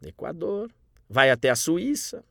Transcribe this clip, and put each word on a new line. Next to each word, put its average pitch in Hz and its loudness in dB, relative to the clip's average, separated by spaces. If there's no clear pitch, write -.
Equador, 202 -8
vai 131 4
até 127 2
a 123 2
Suíça, 190 -4